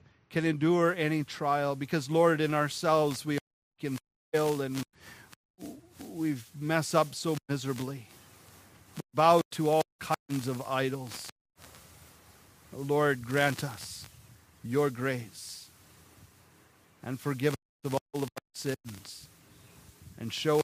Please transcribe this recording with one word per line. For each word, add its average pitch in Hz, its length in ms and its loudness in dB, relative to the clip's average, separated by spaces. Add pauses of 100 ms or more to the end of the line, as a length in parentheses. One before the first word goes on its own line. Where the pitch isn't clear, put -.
(300)
can 160 140 -2
endure 165 520 4
any 156 280 0
trial, 143 520 0
because, 139 340 -4
Lord, 160 320 6
in 156 120 2
ourselves 151 720 2
we 147 120 0 (420)
can 135 180 -4 (360)
fail 151 280 2
and 131 220 -4 (1160)
we 160 340 -4 (240)
mess 156 340 0
up 151 220 2
so 160 220 -4 (100)
miserably. 131 600 -6 (880)
We - 60 -10 (120)
bow 165 280 8 (100)
to 156 180 0
all 156 140 4 (160)
kinds 135 500 -4
of 127 140 -4
idols. 131 680 -4 (1500)
Lord, 139 500 2
grant 139 380 0
us - 420 -12 (580)
your 139 260 2
grace 123 800 -8 (1300)
and 127 160 -8
forgive 143 340 0
us - 320 -16
of 135 80 -2
all 139 300 -2
of 135 60 -4
our - 240 -18
sins - 760 -10 (880)
and 113 140 -8
show 151 300 2